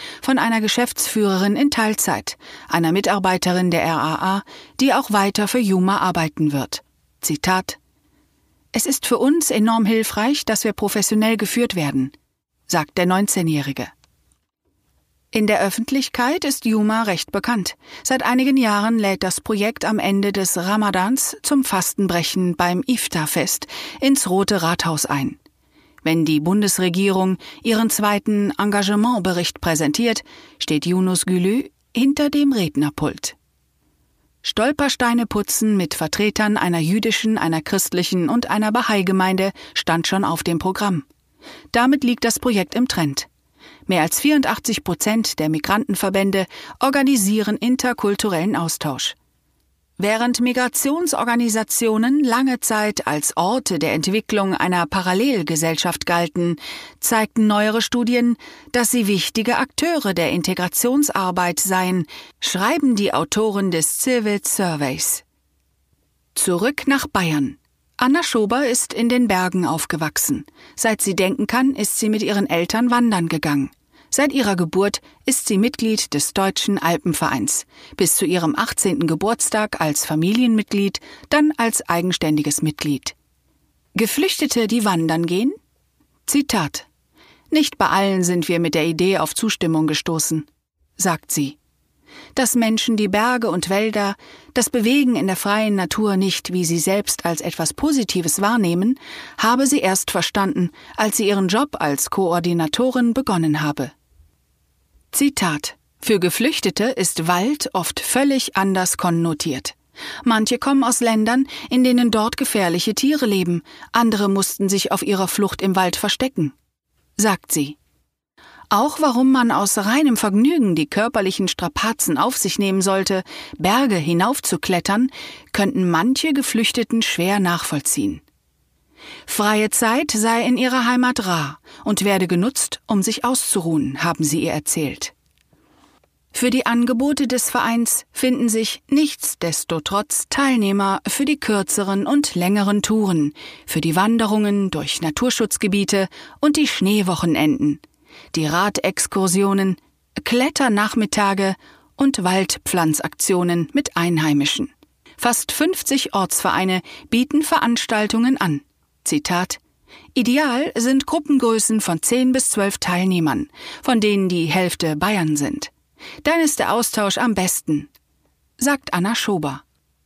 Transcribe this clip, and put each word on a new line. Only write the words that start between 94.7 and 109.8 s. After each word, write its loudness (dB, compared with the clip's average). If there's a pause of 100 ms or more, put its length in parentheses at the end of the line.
in 0
der 0
freien 0
Natur 0
nicht, -2
wie 0
sie 0
selbst, -2
als -2
etwas -4
Positives 0
wahrnehmen, 2 (400)
habe 2
sie 2
erst 0
verstanden, 0 (240)
als 0
sie 2
ihren 2
Job 0
als -2
Koordinatorin 0
begonnen 0
habe. -4 (1200)
Zitat: -2 (240)
„Für 2
Geflüchtete 0
ist -2
Wald 0
oft -4
völlig 0
anders 0
konnotiert. -2 (500)